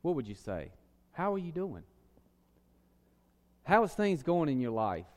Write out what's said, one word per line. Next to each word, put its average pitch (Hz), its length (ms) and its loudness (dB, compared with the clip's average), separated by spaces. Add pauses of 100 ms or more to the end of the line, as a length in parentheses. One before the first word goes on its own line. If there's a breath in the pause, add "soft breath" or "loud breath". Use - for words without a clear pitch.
What 170 120 0
would 123 120 -4
you 104 80 -8
say? 87 360 -8 (400)
"How 196 220 -2
are 196 60 -4
you 170 120 -8
doing?" 160 320 -8 (1800)
How 214 200 6
is 180 100 -2
things 196 300 2
going 170 260 2
in 131 100 2
your 120 120 0
life? 101 460 -2